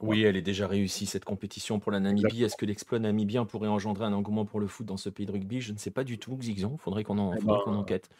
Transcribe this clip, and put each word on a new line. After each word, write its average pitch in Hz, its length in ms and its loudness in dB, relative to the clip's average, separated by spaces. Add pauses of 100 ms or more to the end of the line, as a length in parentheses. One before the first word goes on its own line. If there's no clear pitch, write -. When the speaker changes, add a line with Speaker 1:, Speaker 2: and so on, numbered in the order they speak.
Speaker 1:
Oui, 107 180 2
Speaker 2:
Voilà. 107 120 6
Speaker 1:
elle 95 60 4
est 92 60 0
déjà 98 240 0
réussie, 98 400 0
cette - 180 -4
compétition 104 540 -4
pour 104 140 -2
la 98 80 2
Namibie. 101 240 4
Speaker 2:
Exactement. 113 220 4
Speaker 1:
Est-ce 101 100 0
que - 100 -2
l'exploit 104 320 -2
namibien 107 460 2
pourrait 107 240 -2
engendrer 104 380 0
un 101 60 2
engouement 104 340 0
pour 107 120 -6
le 104 80 0
foot 107 200 -8
dans 95 100 -6
ce 98 140 -6
pays 101 160 -6
de 98 60 -6
rugby ? 101 280 -4
Je 110 120 -6
ne 107 60 -8
sais 101 140 -8
pas 127 100 0
du 120 160 -6
tout, 127 180 -10
Xixon. 113 420 -4
Faudrait 104 260 -4
qu'on 101 140 -2
en, 95 180 0
Speaker 2:
Eh - 40 -2
Speaker 1:
faudrait 104 180 4
Speaker 2:
ben, 101 60 2
Speaker 1:
qu'on 104 100 0
enquête. 98 340 -2 (120)